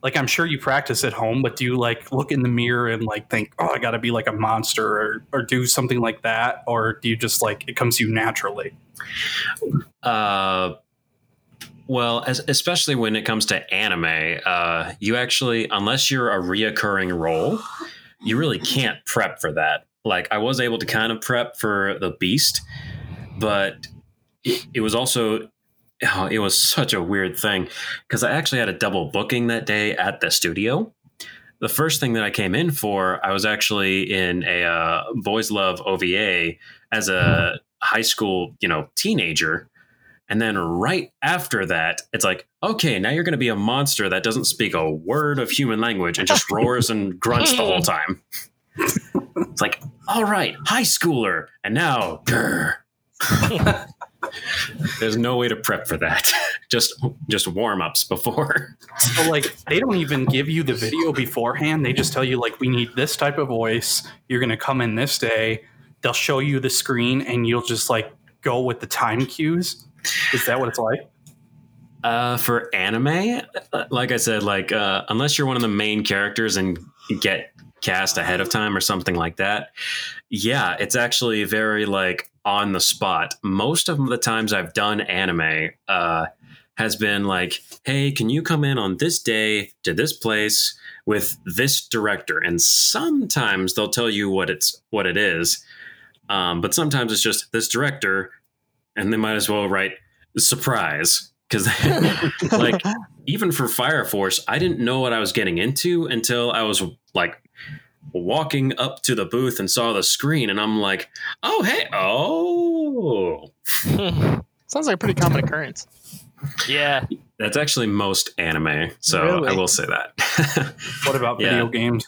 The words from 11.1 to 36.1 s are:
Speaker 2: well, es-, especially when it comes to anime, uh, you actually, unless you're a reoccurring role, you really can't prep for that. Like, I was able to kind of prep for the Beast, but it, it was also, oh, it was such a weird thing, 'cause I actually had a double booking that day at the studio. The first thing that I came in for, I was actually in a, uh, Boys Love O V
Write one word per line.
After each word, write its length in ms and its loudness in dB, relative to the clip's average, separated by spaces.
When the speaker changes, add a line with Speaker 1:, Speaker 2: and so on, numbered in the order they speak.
Speaker 2:
well, 400 0
es-, 200 -2
especially 480 0
when 200 2
it 80 -2
comes 240 0
to 260 0
anime, 720 0
uh, 540 0
you 160 0
actually, 560 0
unless 400 2
you're 200 0
a 100 0
reoccurring 760 0
role, 420 2
you 140 0
really 220 0
can't 460 -2
prep 340 0
for 140 -2
that. 320 0
Like, 280 0
I 60 0
was 220 0
able 200 0
to 60 -2
kind 260 0
of 100 -6
prep 360 -2
for 420 0
the 200 -2
Beast, 420 0
but 480 -2
it, 220 -2
it 60 -2
was 140 0
also, 540 0
oh, 120 -2
it 120 0
was 180 2
such 360 2
a 80 0
weird 360 -2
thing, 300 0
'cause 140 -2
I 80 0
actually 280 0
had 100 0
a 80 -4
double 340 -2
booking 360 0
that 180 -2
day 300 0
at 260 -2
the 100 -2
studio. 600 0
The 100 -2
first 300 0
thing 140 0
that 100 2
I 80 0
came 220 0
in 180 2
for, 540 0
I 60 2
was 140 0
actually 680 2
in 300 0
a, 220 2
uh, 380 2
Boys 360 0
Love 340 0
O 100 0
V 220 0